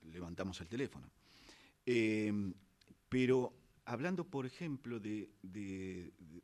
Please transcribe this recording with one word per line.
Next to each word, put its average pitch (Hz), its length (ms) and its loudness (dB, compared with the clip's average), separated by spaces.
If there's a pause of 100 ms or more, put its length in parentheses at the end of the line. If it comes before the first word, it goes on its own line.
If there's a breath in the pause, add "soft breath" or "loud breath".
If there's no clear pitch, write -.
levantamos 87 580 -6
el 82 80 -10
teléfono. 101 420 -6 (760 soft breath)
Eh, 107 680 4 (560)
pero 127 460 4 (300)
hablando, 165 400 -2
por 139 220 -4
ejemplo, 127 520 -6
de, 107 320 -6 (120)
de, 95 760 -8
de, 85 260 -16